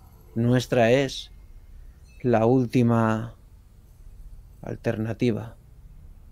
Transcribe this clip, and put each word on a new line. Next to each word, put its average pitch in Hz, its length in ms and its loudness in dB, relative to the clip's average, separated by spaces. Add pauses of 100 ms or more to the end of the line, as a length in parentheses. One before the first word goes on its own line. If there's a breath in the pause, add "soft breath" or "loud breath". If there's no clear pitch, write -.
(360)
Nuestra 120 560 2
es 135 400 -2 (880)
la 113 240 2
última 117 880 2 (1300)
alternativa. 110 960 -4 (760)